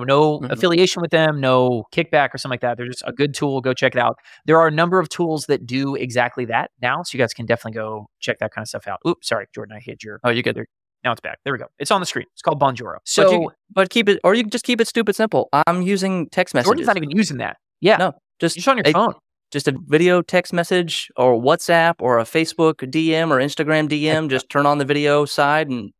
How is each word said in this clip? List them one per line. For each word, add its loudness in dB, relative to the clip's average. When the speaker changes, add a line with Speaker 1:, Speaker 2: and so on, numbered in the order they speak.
Speaker 1:
no 4
Speaker 2:
Mm-hmm. -8
Speaker 1:
affiliation 0
with -4
them, 2
no 2
kickback 0
or -12
something -8
like -6
that. -2
They're -10
just -14
a -8
good -2
tool. -2
Go -2
check 0
it 2
out. 2
There 6
are 6
a 2
number 2
of 0
tools -4
that -2
do -4
exactly -2
that -4
now, -2
so -10
you 0
guys 0
can -10
definitely -4
go -10
check -6
that -6
kind -10
of -14
stuff -12
out. -10
Oops, -4
sorry, -4
Jordan, -14
I -20
hit -16
your -14
Speaker 2:
Oh, 2
you 0
good. -2
Speaker 1:
there, -10
now 0
it's -4
back. -12
There -4
we -4
go. -12
It's -4
on 4
the -4
screen. -8
It's -20
called -2
Bonjoro. -2
Speaker 2:
But 6
you, 4
Speaker 1:
So -12
Speaker 2:
but 2
keep 2
it, 2
or 6
you 0
can -6
just -4
keep 0
it 2
stupid -2
simple. 0
I'm 2
using -2
text -2
Speaker 1:
Jordan's 2
Speaker 2:
messages. 2
Speaker 1:
not 2
even -4
using 0
that. -8
Yeah. 6
Speaker 2:
No, 0
just 0
Speaker 1:
Just -2
on 2
your -2
Speaker 2:
a 4
Speaker 1:
phone. 0
Speaker 2:
just -4
a 0
video 4
text -2
message -2
or 4
WhatsApp 2
or 2
a 0
Facebook 0
D 0
M 0
or 2
Instagram 0
D 0
M. 0
Speaker 1:
Yeah. -4
Speaker 2:
Just -2
turn 0
on 4
the 0
video 2
side 0
and -8